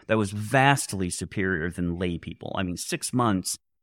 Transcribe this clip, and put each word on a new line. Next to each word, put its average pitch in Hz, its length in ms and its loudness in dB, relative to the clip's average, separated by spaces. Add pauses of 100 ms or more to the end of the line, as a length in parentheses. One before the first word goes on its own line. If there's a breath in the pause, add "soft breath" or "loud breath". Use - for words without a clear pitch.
that 110 140 2
was 101 100 2
vastly 107 800 2
superior 90 640 0
than 85 260 -2
lay 87 220 -2
people. - 360 -10
I 98 60 -2
mean, 90 160 -2
six - 340 -6
months, 110 460 2 (260)